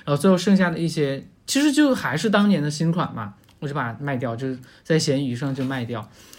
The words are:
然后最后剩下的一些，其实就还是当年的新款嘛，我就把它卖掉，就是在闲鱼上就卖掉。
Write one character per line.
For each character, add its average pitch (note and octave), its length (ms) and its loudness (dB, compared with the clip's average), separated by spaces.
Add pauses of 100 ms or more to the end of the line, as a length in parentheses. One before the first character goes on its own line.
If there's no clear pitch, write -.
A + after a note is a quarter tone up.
然 D3 120 0
后 - 20 -6
最 F#3+ 120 6
后 F#3 40 6
剩 F#3 220 4
下 F3+ 140 2
的 E3+ 80 -6
一 E3+ 80 -2
些， C#3 360 -2 (220)
其 - 160 0
实 D4+ 100 4
就 C#4 220 4
还 C#3+ 240 -2
是 A3+ 100 0
当 G#3 220 4
年 F3 100 4
的 D3 120 -2
新 E3 200 0
款 E3 220 -2
嘛， G#2+ 220 -10 (240)
我 D3+ 80 -8
就 C#3 80 -8
把 A#2+ 180 -4
它 A#2 100 -14
卖 C#3+ 140 -4
掉， A#2+ 180 -4
就 C3 160 -6
是 B2+ 60 -8 (260)
在 D#3+ 140 2
闲 C#3+ 260 0
鱼 B2 120 -2
上 C3+ 180 -4
就 C3+ 100 -4
卖 B2+ 220 -4
掉。 A#2 160 -8 (380)